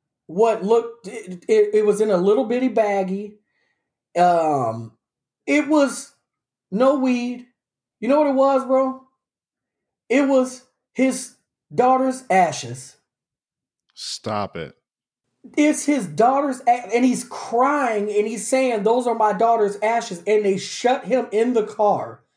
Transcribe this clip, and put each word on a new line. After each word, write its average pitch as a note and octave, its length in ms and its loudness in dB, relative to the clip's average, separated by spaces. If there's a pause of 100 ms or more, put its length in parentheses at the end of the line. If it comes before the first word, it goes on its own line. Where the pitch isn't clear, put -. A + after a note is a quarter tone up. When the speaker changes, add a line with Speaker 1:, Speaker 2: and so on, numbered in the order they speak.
(260)
Speaker 1:
what F#3+ 380 0
looked, A#3 440 0
it, F#3 400 -14
it, G#3+ 280 4
it G#3+ 100 2
was G3+ 160 -2
in G#3+ 80 0
a G3 80 2
little G#3 280 2
bitty B3 240 0
baggie. G3+ 680 -2 (800)
Um, D3+ 760 0 (560)
it C#4 200 0
was C#4+ 460 0 (560)
no C4 300 2
weed. B3 480 -4 (520)
You G#3+ 100 -4
know C#4+ 100 4
what D4+ 80 2
it C#4 80 0
was, C4+ 300 2
bro? C4 360 -2 (1080)
It C4+ 180 2
was B3+ 360 0 (300)
his B3+ 420 -2 (380)
daughter's B3+ 560 0
ashes. D3 680 -2 (1000)
Speaker 2:
Stop - 600 -8
it. D#2 180 -12 (840)
Speaker 1:
It's D4 280 2
his C#4 220 0
daughter's B3+ 540 0
a-, - 80 -2 (260)
and B3 80 2
he's B3 220 2
crying B3 800 -2
and G#3 240 0
he's A3+ 200 -8
saying, B3+ 360 0
"Those A#3+ 240 2
are A#3 80 0
my G#3+ 180 2
daughter's G#3+ 480 2
ashes." A3 460 -2
And G#3+ 180 2
they G3 120 0
shut - 480 -2
him A#3 260 -2
in A#3 220 0
the A3 120 2
car C3 580 -2 (120)